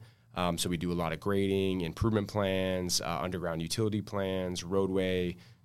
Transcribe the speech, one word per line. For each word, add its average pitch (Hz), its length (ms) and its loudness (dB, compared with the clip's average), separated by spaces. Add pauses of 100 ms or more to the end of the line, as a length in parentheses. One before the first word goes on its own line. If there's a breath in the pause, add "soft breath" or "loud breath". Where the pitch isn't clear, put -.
(360 soft breath)
Um, 87 200 0
so 87 120 -2
we 90 80 0
do 87 160 0
a - 20 0
lot 85 180 0
of 78 60 -4
grading, 98 640 2
improvement 98 480 0
plans, 95 720 0
uh, 76 200 -2
underground 85 400 -2
utility 104 400 0
plans, 92 600 -2
roadway, 92 720 2 (300 soft breath)